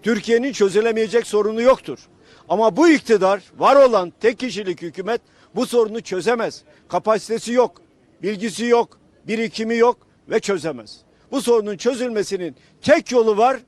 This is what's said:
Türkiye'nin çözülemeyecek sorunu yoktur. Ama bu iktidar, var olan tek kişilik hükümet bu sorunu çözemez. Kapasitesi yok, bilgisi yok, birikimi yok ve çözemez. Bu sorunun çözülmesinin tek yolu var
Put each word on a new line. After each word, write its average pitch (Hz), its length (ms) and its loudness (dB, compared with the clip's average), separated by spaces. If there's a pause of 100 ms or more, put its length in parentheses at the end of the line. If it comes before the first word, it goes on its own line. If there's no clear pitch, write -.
Türkiye'nin 233 500 0
çözülemeyecek 220 720 0
sorunu 214 360 -2
yoktur. 240 360 0 (500)
Ama 196 280 2
bu 330 120 6
iktidar, 202 540 2 (160)
var 226 180 4 (120)
olan 185 320 0
tek 220 180 0
kişilik 190 440 -8
hükümet 190 380 -6 (340)
bu 226 120 -2
sorunu 226 340 0
çözemez. 190 640 -4 (260)
Kapasitesi 214 640 -4
yok, 247 300 0 (400)
bilgisi 208 420 -6
yok, 233 340 0 (300)
birikimi 220 480 -4
yok 233 220 2 (320)
ve 214 100 0
çözemez. 147 560 -6 (340)
Bu 254 120 -4
sorunun 208 340 0
çözülmesinin 214 800 -4 (260)
tek 302 300 2
yolu 220 240 2
var 254 200 2 (120)